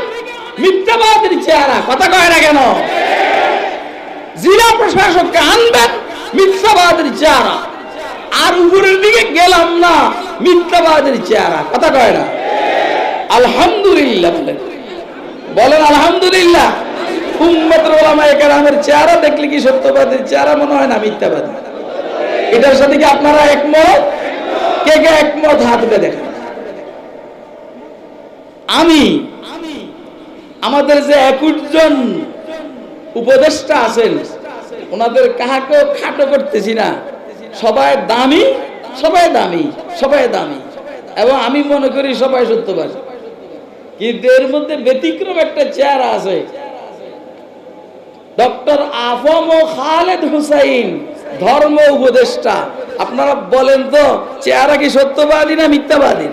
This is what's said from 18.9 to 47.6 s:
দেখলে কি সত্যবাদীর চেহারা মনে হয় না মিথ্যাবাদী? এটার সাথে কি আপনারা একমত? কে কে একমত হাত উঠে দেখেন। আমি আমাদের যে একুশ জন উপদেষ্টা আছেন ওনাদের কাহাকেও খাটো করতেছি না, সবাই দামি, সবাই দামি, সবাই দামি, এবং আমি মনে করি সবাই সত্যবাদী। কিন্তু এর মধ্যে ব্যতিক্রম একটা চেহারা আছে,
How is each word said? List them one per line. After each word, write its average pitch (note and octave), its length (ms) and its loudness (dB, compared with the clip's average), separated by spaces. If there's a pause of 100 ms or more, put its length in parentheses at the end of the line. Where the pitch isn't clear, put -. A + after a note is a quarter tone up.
দেখলে D4 320 0
কি C#4+ 120 -2
সত্যবাদীর C4 680 2
চেহারা C#4 280 0
মনে C#4+ 200 0
হয় C4+ 120 2
না A#3 100 0
মিথ্যাবাদী? - 540 -4 (1040)
এটার C4+ 200 4
সাথে C#4 220 4
কি D4+ 60 2
আপনারা D4 360 4
একমত? D4 600 4 (840)
কে D4+ 140 4
কে D#4+ 80 2
একমত D4 540 2
হাত A#3+ 220 0
উঠে A3 140 2
দেখেন। E3 220 -2 (2500)
আমি C4+ 600 2 (1300)
আমাদের C#4+ 440 2
যে C#4+ 80 2
একুশ C#4+ 600 0
জন C4+ 480 2 (920)
উপদেষ্টা C4+ 640 2
আছেন A3+ 400 0 (720)
ওনাদের A#3 420 0
কাহাকেও C4+ 520 0 (160)
খাটো D4 240 -2
করতেছি A3+ 480 -2
না, A3 220 -2 (640)
সবাই C4+ 360 0 (100)
দামি, C4+ 460 2 (480)
সবাই D#5+ 280 2
দামি, F#3 340 -2 (360)
সবাই C4+ 280 0
দামি, D#3+ 320 -6 (640)
এবং A#3+ 100 2
আমি C4+ 320 -2
মনে C#4+ 260 -2
করি C4+ 260 -4
সবাই B3 300 0
সত্যবাদী। F3+ 540 -4 (1000)
কিন্তু G#3 280 -6
এর C4 200 4
মধ্যে D4 280 -4
ব্যতিক্রম D#4+ 600 -2
একটা D4+ 280 -2
চেহারা C4+ 400 -2
আছে, F#3+ 400 -4 (1900)